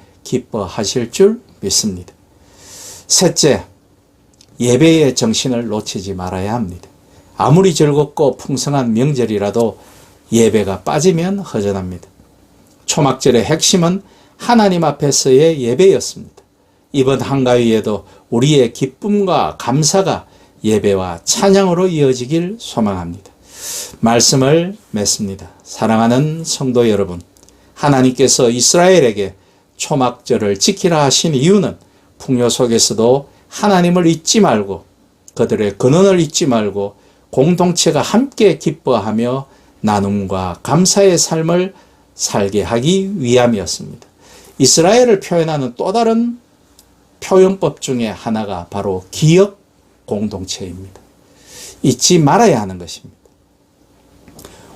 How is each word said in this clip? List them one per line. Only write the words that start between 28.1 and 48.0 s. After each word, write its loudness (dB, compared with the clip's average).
이스라엘에게 2
초막절을 -2
지키라 0
하신 0
이유는 2
풍요 0
속에서도 0
하나님을 2
잊지 0
말고 0
그들의 -2
근원을 4
잊지 -2
말고 -2
공동체가 2
함께 0
기뻐하며 -4
나눔과 -2
감사의 2
삶을 -2
살게 -2
하기 -2
위함이었습니다. -2
이스라엘을 4
표현하는 -2
또 -4
다른 0
표현법 0
중에 -4